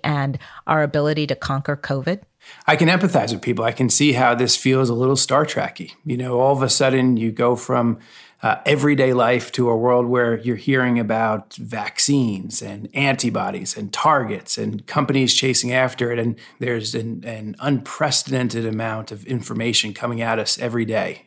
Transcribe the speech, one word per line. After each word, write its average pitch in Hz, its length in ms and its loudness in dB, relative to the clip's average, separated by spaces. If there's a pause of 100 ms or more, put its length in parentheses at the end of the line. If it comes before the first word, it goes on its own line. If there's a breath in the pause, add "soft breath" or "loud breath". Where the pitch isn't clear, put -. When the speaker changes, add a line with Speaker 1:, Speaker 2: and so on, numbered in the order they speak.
Speaker 1:
and 139 340 -2 (280 loud breath)
our 156 160 2
ability 151 460 0
to 135 60 -2
conquer 139 440 -4
covid? 143 420 -4 (480 loud breath)
Speaker 2:
I 151 80 6
can 160 100 4
empathize 170 460 2
with 98 100 -6
people. 117 220 0
I 113 80 2
can 127 180 0
see 147 220 4
how 123 240 4
this 127 200 2
feels 131 320 2
a 120 60 0
little 131 220 2
Star 143 280 2
Trek-y. - 440 -6 (160)
You 127 120 -4
know, 123 220 -2
all 135 140 4
of 135 100 0
a 127 60 2
sudden 127 480 4
you 113 160 -2
go 120 240 2
from, 120 420 0 (420 loud breath)
uh, 107 240 2
everyday 139 480 4
life 120 380 2
to 123 180 0
a 117 80 2
world 123 300 2
where 120 320 2
you're 117 160 -4
hearing 123 460 2
about 110 540 -2
vaccines 113 1080 -2
and 104 320 -12
antibodies 110 840 -2
and 101 160 -8
targets 123 640 0
and 107 280 -6
companies 135 480 0
chasing 123 380 0
after 127 400 0
it. 117 80 -2
And 117 160 -2 (240 loud breath)
there's 120 340 -4
an, 113 300 -6
an 110 340 -10
unprecedented 127 1080 -2
amount 110 460 -4
of 104 160 -14
information 113 640 -2
coming 117 300 -4
at 113 160 0
us - 220 -2
every 120 240 -2
day, 107 420 -4